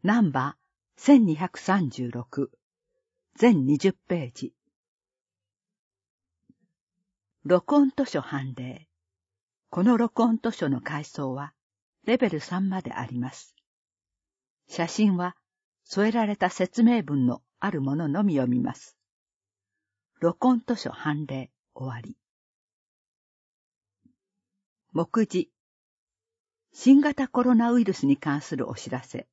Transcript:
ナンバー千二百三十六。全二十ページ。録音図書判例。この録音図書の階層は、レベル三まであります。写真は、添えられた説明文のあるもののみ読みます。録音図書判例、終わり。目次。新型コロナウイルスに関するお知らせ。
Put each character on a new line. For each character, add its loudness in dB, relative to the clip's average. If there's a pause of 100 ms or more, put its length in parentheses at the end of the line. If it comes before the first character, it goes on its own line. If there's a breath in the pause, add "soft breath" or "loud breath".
ナ 2
ン 4
バ -4 (400)
ー -20
千 6
二 2
百 -8
三 0
十 -6
六。 -6 (840)
全 4
二 2
十 2
ペ -6
ー -
ジ。 -12 (3000)
録 2
音 4
図 -2
書 -4
判 -8
例。 -14 (840)
こ -2
の 4
録 0
音 2
図 -2
書 -6
の -2
階 -10
層 -8
は、 -14 (520)
レ 2
ベ 2
ル -4
三 -4
ま -4
で -10
あ -8
り -8
ま -6
す。 -20 (1120)
写 -6
真 2
は、 -4 (480)
添 -2
え -2
ら 0
れ -4
た 0
説 -2
明 4
文 0
の -4 (160)
あ -4
る -4
も -2
の -4
の 0
み 2
読 0
み 0
ま -4
す。 -20 (1200)
録 0
音 4
図 -2
書 -10
判 -6
例、 -10 (240)
終 -10
わ -12
り。 -18 (2750)
目 -2
次。 -4 (1300)
新 8
型 -2
コ -2
ロ 4
ナ 4
ウ 4
イ 4
ル -2
ス -4
に 4
関 -4
す -8
る -2
お -4
知 -12
ら -6
せ。 -14